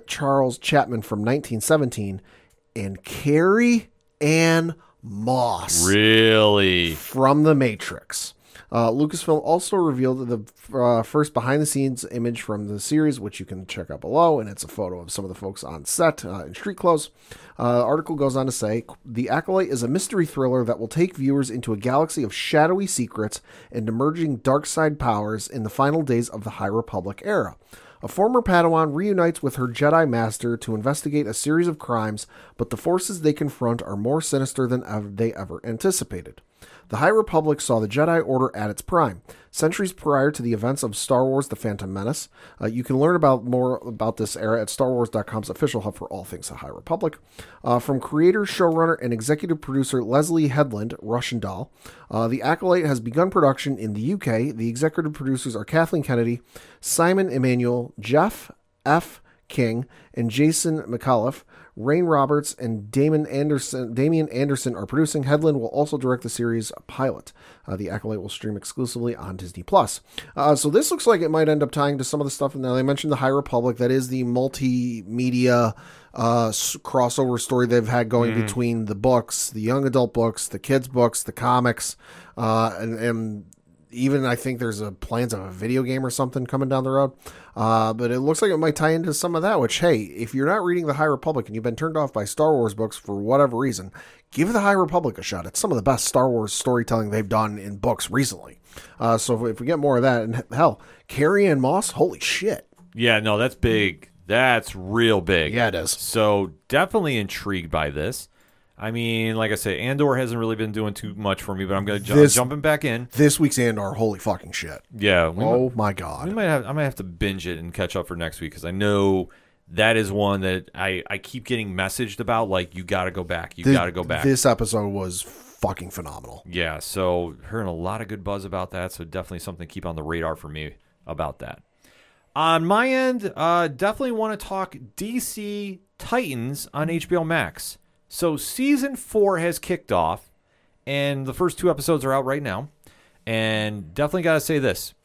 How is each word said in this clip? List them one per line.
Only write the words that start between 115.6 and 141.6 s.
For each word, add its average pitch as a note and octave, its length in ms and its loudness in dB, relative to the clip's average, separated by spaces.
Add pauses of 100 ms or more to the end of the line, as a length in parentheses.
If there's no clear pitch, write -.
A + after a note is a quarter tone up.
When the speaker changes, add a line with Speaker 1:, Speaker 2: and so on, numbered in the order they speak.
Speaker 2:
might, A#2+ 60 -8
Speaker 1:
my G#2 180 0
God. F#2 340 -8
Speaker 2:
we G3+ 80 -6
might A3+ 80 -2
have, D3+ 200 0
I A2 100 -6
might D3+ 100 -2
have C3+ 140 -2
to - 60 -8
binge F#2 440 -4
it F2 100 -6
and E2+ 160 -10
catch F#2 220 -4
up F2+ 120 -2
for F2+ 80 -8
next E2 240 -6
week, D#2+ 140 -8
'cause D2+ 120 -14
I E2 40 -6
know G2 600 2 (400)
that G#2+ 280 4
is G#2 140 0
one G2+ 300 2
that F#2 340 -2
I, F#2 340 -4
I G2+ 80 -6
keep A#2 280 -14
getting A2 280 -4
messaged F#2+ 460 -4
about, A2+ 300 0
like, F2+ 260 -2
"You F2+ 80 -10
gotta F#2 260 -2
go F2+ 140 -6
back. E2+ 340 -8
You F2 60 -10
Speaker 1:
This, C3+ 120 6
Speaker 2:
gotta F2 160 0
go F2 120 -4
back." D#2+ 200 -4
Speaker 1:
this C3+ 220 2
episode A2 440 0
was F#2 340 -6
fucking - 640 -8
phenomenal. - 580 -14
Speaker 2:
Yeah, E2+ 300 -4
so F2 580 -2 (140)
hearing A2 180 -6
a F2 60 -4
lot F#2 280 -6
of A2+ 80 -10
good G2+ 140 -10
buzz G2 220 -8
about F#2 260 -6
that, F2+ 200 -8
so - 140 -14
definitely F2 340 -10
something E2+ 280 -12
to - 60 -20
keep F2+ 140 -10
on E2+ 80 -6
the D#2+ 80 -8
radar D#2+ 320 -4
for D#2 140 -14
me D2+ 260 -10 (320)
about D2 320 -8
that. - 240 -16 (720)
On E3 280 4
my G#3+ 260 4
end, B3+ 460 0
uh, E3+ 340 2
definitely G#3+ 420 -2
wanna A3 260 -4
talk F#3+ 380 -8 (200)
D A3+ 240 -6
C G#3 600 -8 (180)
Titans C#3+ 800 -4
on D#3 160 -2
H E3 180 -4
B F#3 60 2
O E3+ 80 2
Max. D#3 560 -4 (280)
So D#3+ 300 -2
season C4+ 580 0
four G3+ 440 2
has E3+ 200 -2
kicked - 320 -4
off, F2 400 0 (540)
and C#3 400 -2
the C3 80 -6
first F3+ 240 0
two F3+ 120 2